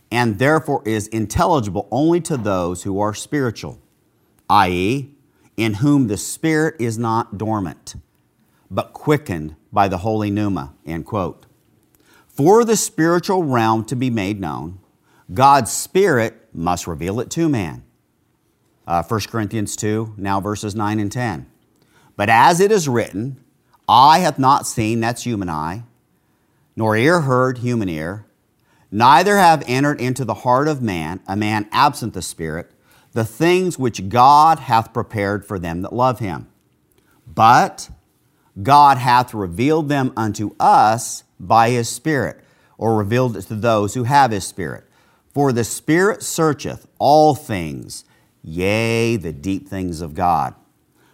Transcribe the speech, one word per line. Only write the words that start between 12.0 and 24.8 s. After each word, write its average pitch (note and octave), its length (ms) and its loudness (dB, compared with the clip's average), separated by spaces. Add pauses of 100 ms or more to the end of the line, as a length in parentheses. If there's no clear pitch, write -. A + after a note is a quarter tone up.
For G3+ 380 4
the G#3+ 120 2
spiritual F3 680 0
realm A2+ 420 2
to C#3 100 -6
be B2+ 140 -2
made G#2 300 -4
known, D#2+ 400 -10 (540)
God's C3 380 4
Spirit D3 800 0
must E2+ 340 -4
reveal F2 320 -6
it - 120 -8
to E3 160 -2
man. F2 360 -4 (1040)
Uh, E2+ 140 -2
First G#2 280 -4
Corinthians A2 460 -6
two, A2 420 -4
now G2 240 -4
verses G#2 340 -6
nine G#2+ 240 -4
and G2+ 120 -6
ten. G#2+ 340 -6 (720)
"But G#2 120 0
as C#3+ 300 6
it G3+ 120 4
is F3 180 0
written, A#2 480 -4 (500)
eye C#3+ 320 8
hath D#3 200 -2
not C3 280 2
seen," A2+ 320 -2